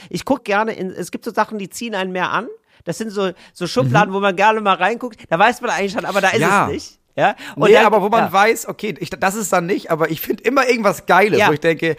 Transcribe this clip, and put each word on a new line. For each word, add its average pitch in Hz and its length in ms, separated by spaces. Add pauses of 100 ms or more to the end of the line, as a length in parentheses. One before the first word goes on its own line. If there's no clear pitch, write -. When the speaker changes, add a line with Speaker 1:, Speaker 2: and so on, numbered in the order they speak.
Speaker 1:
ich - 160
guck 262 200
gerne 208 280
in, 190 180
es - 200
gibt - 160
so 226 60
Sachen, 214 260
die 190 100
ziehen 233 260
einen 190 180
mehr 180 180
an. 190 160 (380)
Das 165 140
sind 220 120
so, 190 200 (220)
so 180 140
Schubladen, 202 440
Speaker 2:
Mhm. 190 40
Speaker 1:
wo 196 60
man 196 140
gerne 214 260
mal 196 140
reinguckt. 220 440 (120)
Da 165 80
weiß 233 220
man 240 100
eigentlich 185 220
schon, 190 140
aber 190 140
da 190 100
ist 180 100
Speaker 2:
Ja. 175 260
Speaker 1:
es 143 60
nicht. - 260 (160)
Ja? 175 220 (200)
Und 214 120
Speaker 2:
Nee, 208 60
Speaker 1:
dann, 214 100
Speaker 2:
aber 214 160
wo 196 80
man 226 160
Speaker 1:
ja. 156 80
Speaker 2:
weiß, 214 360
okay, 202 300
ich, 160 120
das 185 240
ist 214 180
dann 175 140
nicht, 190 240
aber 160 200
ich 160 120
find - 180
immer 254 260
irgendwas 226 380
Geiles, 190 340
Speaker 1:
Ja. 202 100
Speaker 2:
wo 160 40
ich 147 80
denke, 165 380